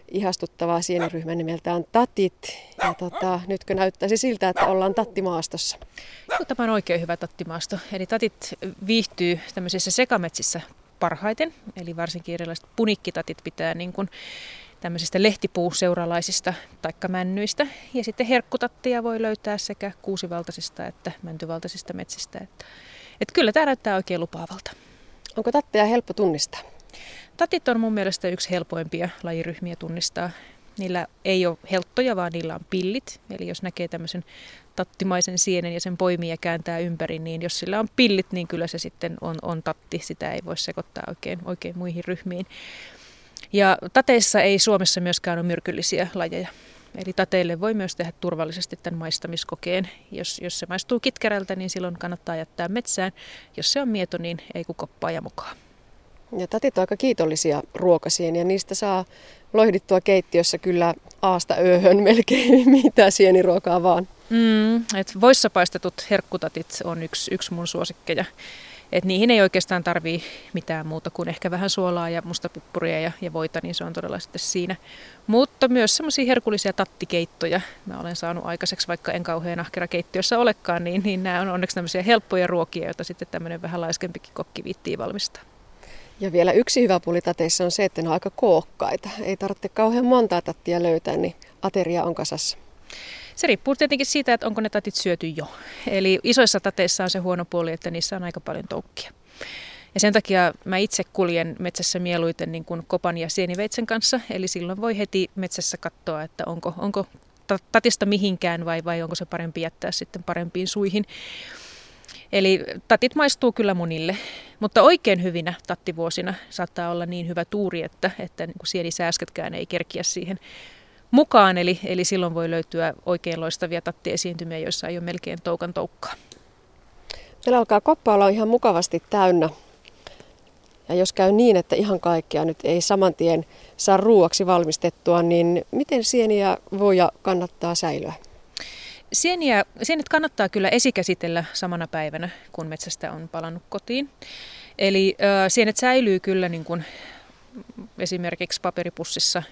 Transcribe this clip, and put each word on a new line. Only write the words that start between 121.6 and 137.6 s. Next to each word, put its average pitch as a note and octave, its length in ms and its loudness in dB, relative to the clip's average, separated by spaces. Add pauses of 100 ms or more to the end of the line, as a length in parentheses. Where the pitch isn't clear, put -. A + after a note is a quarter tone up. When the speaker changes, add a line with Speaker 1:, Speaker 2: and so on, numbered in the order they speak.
Speaker 2:
eli F3+ 200 -2
silloin F3 300 -2
voi E3 160 -4
löytyä E3 440 -4 (120)
oikein E3+ 340 -2
loistavia E3 420 -4
tattiesiintymiä, E3+ 760 -6
joissa D#3+ 300 -6
ei F3 100 -6
ole E3+ 60 -8
melkein F3 400 -8
toukan F3 300 -4
toukkaa. - 380 -8 (1300)
Speaker 1:
Meillä B3 120 6
alkaa G#3+ 220 4
koppa C#4 340 4
olla G3+ 140 6
ihan G#3+ 200 2
mukavasti F#3 640 2
täynnä. F#3 380 6 (1400)
Ja D#3+ 60 -2
jos F#3 180 2
käy F#3+ 200 4
niin, A3 240 8
että F3 200 2
ihan G3 240 2
kaikkea E3 440 0
nyt E3 200 -2
ei E3+ 160 2
saman F#3+ 340 4
tien E3 320 2 (300)
saa G3 200 4
ruuaksi F#3+ 500 6
valmistettua, E3+ 760 2
niin E3+ 480 4
miten B3+ 340 0
sieniä G#3+ 540 2 (200)
voi G3+ 180 6
ja F3 160 6 (100)
kannattaa F3+ 520 -2